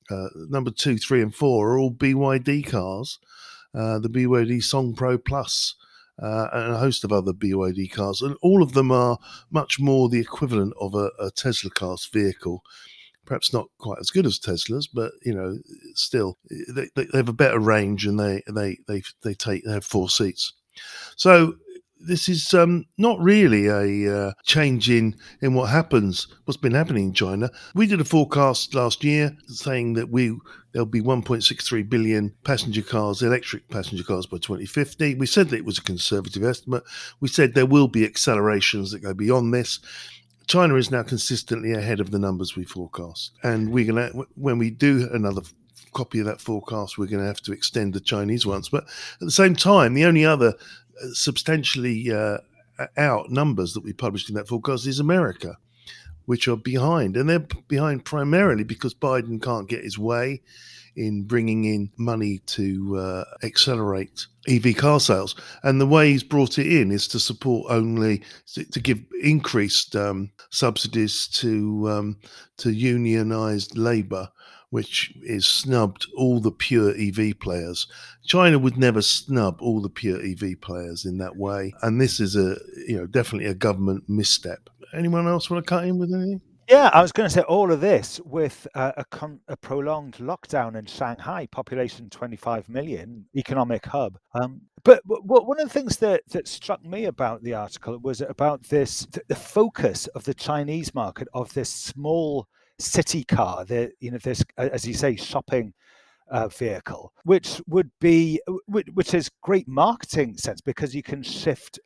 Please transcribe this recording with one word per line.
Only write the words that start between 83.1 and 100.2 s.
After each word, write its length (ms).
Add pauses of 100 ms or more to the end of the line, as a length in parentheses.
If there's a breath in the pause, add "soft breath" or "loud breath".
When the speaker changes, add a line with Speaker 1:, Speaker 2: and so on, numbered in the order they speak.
Speaker 1:
a 60
government 540
misstep. 600 (240)
Anyone 340
else 220
wanna 140
cut 220
in 140
with 140
anything? 300 (260)
Speaker 2:
Yeah, 260
I 80
was 100
gonna 160
say 140
all 300
of 80
this 440
with, 500
uh, 220
a 100
con-, 420
a 80
prolonged 580
lockdown 640
in 100
Shanghai, 640
population 580
twenty-five 600
million, 580 (100)
economic 480
hub. 320 (160)
Um, 300 (220)
but 180
w-, 240
w-, 180
one 160
of 60
the 60
things 260
that, 320
that 160
struck 380
me 220
about 360
the 100
article 460
was 220
about 420
this, 440
th-, 220
the 60
focus 720
of 160